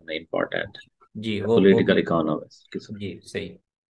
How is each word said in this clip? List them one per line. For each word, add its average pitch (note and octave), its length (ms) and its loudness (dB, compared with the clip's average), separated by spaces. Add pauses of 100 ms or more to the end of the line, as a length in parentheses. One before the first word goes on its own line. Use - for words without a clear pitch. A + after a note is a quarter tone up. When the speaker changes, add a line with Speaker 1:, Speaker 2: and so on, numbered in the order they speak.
Speaker 1:
में D#2 80 -8
important E2 640 -6
है - 300 -20 (100)
Speaker 2:
जी, G#2+ 240 -4
वो, G#2+ 140 0
Speaker 1:
पॉलिटिकल F#2+ 380 6
Speaker 2:
वो F2 60 4
Speaker 1:
इकोनॉमिस्ट D#2+ 760 -4
की B2+ 60 -8
तरफ। G#2 200 -14
Speaker 2:
जी, F#2 240 -10
सही। - 340 -10 (320)